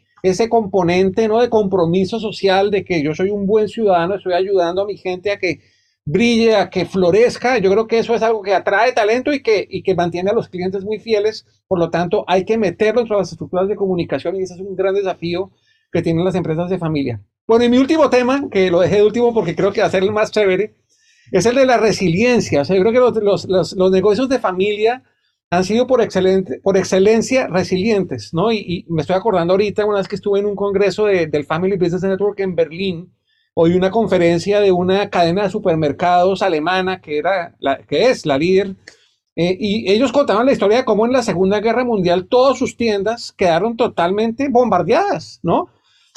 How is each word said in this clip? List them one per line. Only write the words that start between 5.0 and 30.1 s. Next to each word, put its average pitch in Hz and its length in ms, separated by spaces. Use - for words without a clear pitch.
a 202 60
que 185 220
brille, 226 500
a 190 140
que 180 160
florezca. 214 720
Yo 190 140
creo 220 160
que 226 120
eso 220 160
es 202 60
algo 220 200
que 190 120
atrae 202 380
talento 240 420
y 277 80
que, 214 280
y 185 140
que 185 120
mantiene 175 360
a - 20
los 220 160
clientes 190 340
muy 214 160
fieles. 214 460
Por 185 120
lo 165 100
tanto, 175 380
hay 185 180
que 220 120
meterlo 214 440
dentro 220 160
de 196 40
las 165 100
estructuras 185 360
de 202 80
comunicación 180 600
y 190 80
ese 175 120
es 170 40
un 190 160
gran 190 200
desafío 180 560
que 170 100
tienen 165 240
las 190 100
empresas 165 340
de 185 80
familia. 143 440
Bueno, 233 200
y 233 40
mi 240 80
último 277 320
tema, 247 400
que 185 220
lo 170 80
dejé 180 180
de 208 60
último 233 300
porque 170 220
creo 196 180
que 220 80
va 180 60
a 160 40
ser 190 120
el 208 100
más 214 180
chévere, 202 440
es 185 140
el 247 100
de 269 100
la 247 120
resiliencia. 202 840
O 139 40
sea, 190 120
yo 185 40
creo 220 120
que 247 60
los, 247 180
los, 202 280
los, 185 280
los 190 180
negocios 202 380
de 262 100
familia 208 640
han 180 120
sido 220 220
por 247 160
excelente, 190 600
por 196 140
excelencia 220 720
resilientes, 185 840
¿no? 190 180
Y, 220 60
y 180 320
me 160 120
estoy 180 140
acordando 185 380
ahorita, 202 320
una 208 140
vez 196 80
que - 80